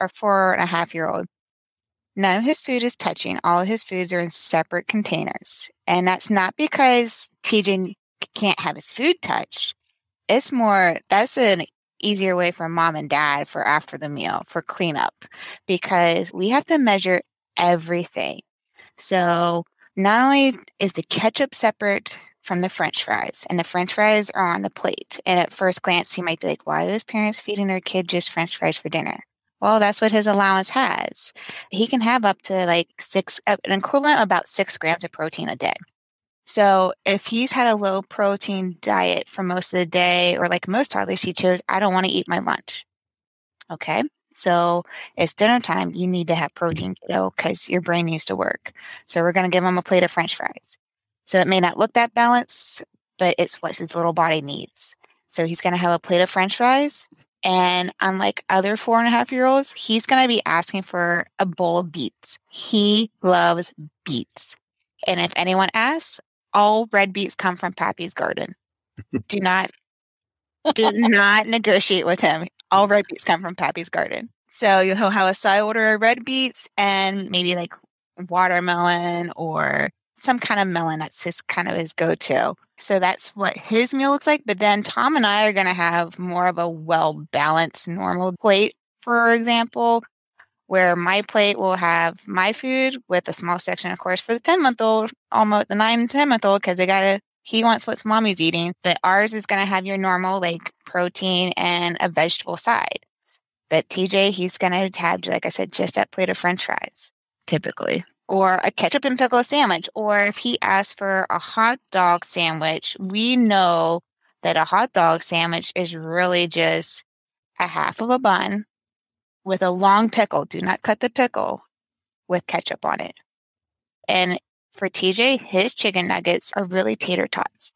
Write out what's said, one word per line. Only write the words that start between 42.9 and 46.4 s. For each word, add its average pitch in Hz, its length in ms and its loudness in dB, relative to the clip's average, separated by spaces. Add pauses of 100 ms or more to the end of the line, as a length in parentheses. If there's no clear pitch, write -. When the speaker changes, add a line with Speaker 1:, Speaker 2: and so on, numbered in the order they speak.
Speaker 1:
Okay. 196 340 -4 (300)
So 175 500 0 (340)
it's 170 160 0
dinner 233 260 4
time. 175 340 -2
You 180 140 -2
need 175 220 0
to 170 60 2
have 151 200 -4